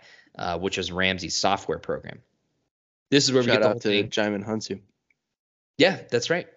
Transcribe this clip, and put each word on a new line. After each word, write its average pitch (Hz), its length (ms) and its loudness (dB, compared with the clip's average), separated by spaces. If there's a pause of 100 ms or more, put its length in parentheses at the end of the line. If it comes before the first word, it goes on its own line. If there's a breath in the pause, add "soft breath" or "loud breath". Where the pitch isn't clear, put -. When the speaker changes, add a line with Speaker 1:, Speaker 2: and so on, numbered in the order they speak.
(400 soft breath)
Speaker 1:
uh, 90 180 -4
which 95 200 -4
was 87 140 -4
Ramsey's 90 440 -2
software 95 440 -2
program. - 400 -8 (920)
This 135 140 6
is 131 80 0
where 127 100 4
we 120 60 -2
Speaker 2:
Shout 113 80 6
Speaker 1:
get 107 40 2
the 107 60 6
Speaker 2:
out 104 60 4
Speaker 1:
whole 101 80 -8
Speaker 2:
to 113 80 -2
Speaker 1:
thing. 104 200 2
Speaker 2:
Djimon 104 380 0
Hounsou. 110 320 -6 (1000)
Speaker 1:
Yeah, 156 220 4 (100)
that's 120 220 0
right. 170 260 -4